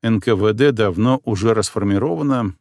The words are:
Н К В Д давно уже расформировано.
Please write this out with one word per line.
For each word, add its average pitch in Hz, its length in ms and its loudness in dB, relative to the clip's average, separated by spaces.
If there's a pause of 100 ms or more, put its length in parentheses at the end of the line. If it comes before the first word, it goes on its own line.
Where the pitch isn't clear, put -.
Н 110 180 0
К 117 140 2
В 104 200 2
Д 139 180 4
давно 110 520 0
уже 107 280 0
расформировано. 110 1080 -2